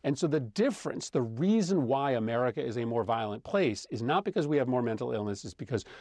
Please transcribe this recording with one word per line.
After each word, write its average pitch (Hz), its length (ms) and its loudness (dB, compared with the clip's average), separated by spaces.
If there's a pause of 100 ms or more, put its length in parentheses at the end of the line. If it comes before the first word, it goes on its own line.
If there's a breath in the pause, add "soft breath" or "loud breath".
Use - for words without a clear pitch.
And 135 140 0
so - 80 0
the 151 140 2
difference, 185 720 -2
the 139 100 0
reason 165 640 2
why 135 280 2
America 120 520 0
is 120 140 -2
a 117 40 -2
more 117 200 0
violent 113 400 -2
place 156 480 0
is 117 100 -6
not 156 240 0
because 180 220 0
we 151 100 2
have 127 100 2
more 127 140 2
mental 120 300 -2
illness, 104 340 -4
it's 92 80 -10
because 110 320 -4 (160 loud breath)